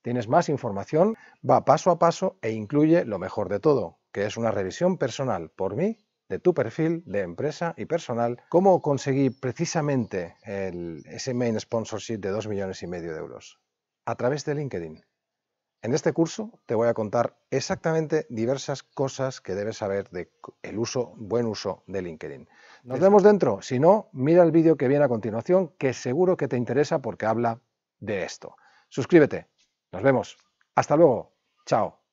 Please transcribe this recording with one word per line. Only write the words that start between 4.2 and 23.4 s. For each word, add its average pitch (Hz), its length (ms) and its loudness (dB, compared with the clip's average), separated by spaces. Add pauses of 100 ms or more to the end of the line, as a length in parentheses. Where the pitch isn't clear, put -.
es 107 100 -8
una 113 140 0
revisión 104 480 -2
personal 117 500 -4
por 95 260 -6
mí 196 220 -2 (320)
de 95 80 -4
tu 180 160 2
perfil 165 540 -2
de 101 140 -2
empresa 139 540 -6
y 104 100 -10
personal, 120 540 -4 (100)
cómo 180 340 4
conseguí 139 480 0
precisamente 127 1120 -4
el, 87 640 -8
ese 80 260 -8
main 120 260 0
sponsorship 110 600 -6
de 98 100 -6
dos 107 180 -4
millones 98 360 -6
y 92 40 -10
medio 85 260 -8
de 78 60 -10
euros, - 400 -16 (460)
a 117 80 -4
través 131 320 -2
de 151 80 -2
LinkedIn. 101 500 -8 (800)
En 117 140 -4
este 156 180 0
curso 190 380 -2 (160)
te 117 80 -2
voy 113 120 2
a 117 60 2
contar 110 460 -2 (100)
exactamente 160 800 -2
diversas 131 540 -4
cosas 135 580 -4
que 95 140 -6
debes 104 220 -4
saber 98 340 -4
de 87 200 -10 (300)
el 87 160 -10
uso, 117 400 -4
buen 113 300 -2
uso 101 400 -6
de 95 160 -6
LinkedIn. 78 440 -12 (360)
Nos 127 160 -6
vemos 196 240 6
dentro, 160 400 4